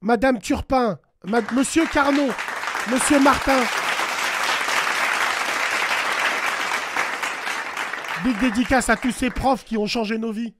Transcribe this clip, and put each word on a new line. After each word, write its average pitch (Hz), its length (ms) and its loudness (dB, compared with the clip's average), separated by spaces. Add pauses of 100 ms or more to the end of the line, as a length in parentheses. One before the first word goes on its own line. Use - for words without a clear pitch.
Madame 240 380 2
Turpin, 247 600 0 (260)
Ma-, 226 180 2 (100)
Monsieur 269 400 2
Carnot, 285 380 4 (600)
Monsieur 269 300 4
Martin. 277 400 4 (4000)
Big 233 140 0
dédicace 247 500 2
à 233 80 6
tous 247 160 0
ces - 180 0
profs - 340 0
qui 226 120 -4
ont 214 100 0
changé 220 320 -2
nos 226 140 -4
vies. 226 280 -6